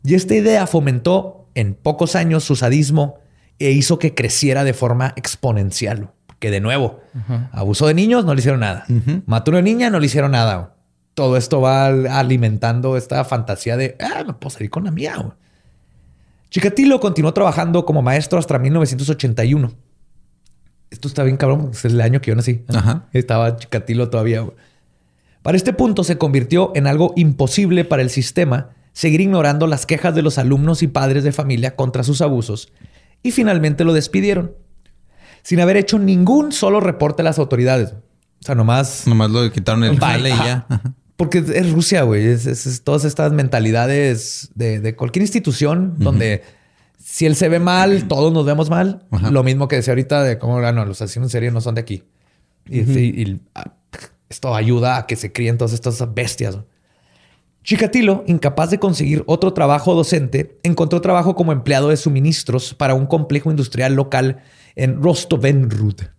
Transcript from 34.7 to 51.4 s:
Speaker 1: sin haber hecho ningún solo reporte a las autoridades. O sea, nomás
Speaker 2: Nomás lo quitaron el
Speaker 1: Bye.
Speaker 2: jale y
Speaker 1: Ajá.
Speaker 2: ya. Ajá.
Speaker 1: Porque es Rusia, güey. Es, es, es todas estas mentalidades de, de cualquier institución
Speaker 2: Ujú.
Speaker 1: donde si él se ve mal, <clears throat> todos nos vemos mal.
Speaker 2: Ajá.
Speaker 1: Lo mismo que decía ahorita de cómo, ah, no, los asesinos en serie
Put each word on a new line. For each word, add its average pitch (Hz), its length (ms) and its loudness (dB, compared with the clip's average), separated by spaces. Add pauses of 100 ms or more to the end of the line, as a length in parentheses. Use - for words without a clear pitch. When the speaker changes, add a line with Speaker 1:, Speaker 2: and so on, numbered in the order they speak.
Speaker 1:
sin 175 180 2
haber 185 180 4
hecho 202 200 0
ningún 196 540 4
solo 202 260 2
reporte 180 440 0
a - 20 0
las 156 140 0
autoridades. 127 540 0
O - 520 -20
sea, 139 100 -4
nomás 120 540 0
Speaker 2:
Nomás 110 220 4
lo 117 200 0
quitaron 110 320 -2
el 120 100 2
Speaker 1:
Bye. 135 80 2
Speaker 2:
jale 123 280 0
y 131 40 0
Speaker 1:
Ajá. 113 120 0
Speaker 2:
ya. 123 240 -2
Ajá. 127 260 -4 (220)
Speaker 1:
Porque 175 220 0
es 165 340 0
Rusia, 170 300 2
güey. 110 240 2
Es, 120 200 2
es, 123 200 -4
es 123 180 -6
todas 143 200 0
estas 151 280 0
mentalidades 120 1200 0
de, 113 260 -2
de 110 140 -4
cualquier 120 280 -2
institución 180 720 0
Speaker 2:
Ujú. 151 100 0
Speaker 1:
donde 104 380 0 (560)
si - 280 -4
él 151 80 4
se 160 140 2
ve 170 100 2
mal, 185 460 2
<clears throat> 185 40 -8
todos 151 240 2
nos 160 140 2
vemos 151 240 0
mal. 185 400 0
Speaker 2:
Ajá. 107 220 0
Speaker 1:
Lo 135 100 4
mismo 131 240 0
que 139 100 -2
decía 127 160 0
ahorita 135 300 0
de 123 160 0
cómo, 120 200 -2
ah, 120 120 0
no, 117 140 0
los 98 180 -6
asesinos 117 260 -6
en - 20 -4
serie 120 200 -2